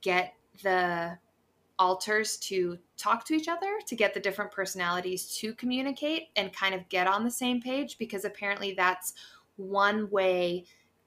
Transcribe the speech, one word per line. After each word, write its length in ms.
get 320
the 540
alters 580
to 400
talk 280
to 80
each 140
other, 400
to 80
get 180
the 60
different 320
personalities 880
to 160
communicate 800
and 160
kind 240
of 140
get 180
on 160
the 80
same 300
page, 360
because 280
apparently 480
that's 400
one 540
way 560